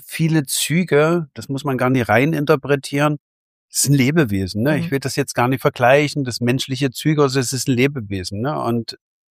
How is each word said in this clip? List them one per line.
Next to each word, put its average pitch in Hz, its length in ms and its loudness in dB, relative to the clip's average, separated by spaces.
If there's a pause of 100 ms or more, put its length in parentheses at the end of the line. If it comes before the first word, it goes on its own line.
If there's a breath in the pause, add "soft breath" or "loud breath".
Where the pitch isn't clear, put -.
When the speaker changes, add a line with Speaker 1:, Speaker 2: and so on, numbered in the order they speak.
Speaker 1:
viele 160 420 2
Züge, 160 880 0
das - 140 -12
muss 135 160 -6
man 135 140 -2
gar 127 120 2
nicht 127 180 2
rein 123 240 4
interpretieren. 143 840 0 (520)
Das - 140 -2
ist 127 60 2
ein 143 40 6
Lebewesen, 117 680 2
ne? 147 160 0
Speaker 2:
Mhm. - 20 -2
Speaker 1:
Ich 165 100 -6
will 139 100 -2
das - 160 -6
jetzt 143 180 -4
gar 127 140 0
nicht 131 140 -2
vergleichen, 143 640 2
das 120 160 -8
menschliche 127 500 -2
Züge, 147 320 0
also 135 180 0
es 120 120 -4
ist 127 160 -4
ein 135 80 2
Lebewesen, 104 640 -2
ne? 143 200 -4
Und 117 360 -4 (360)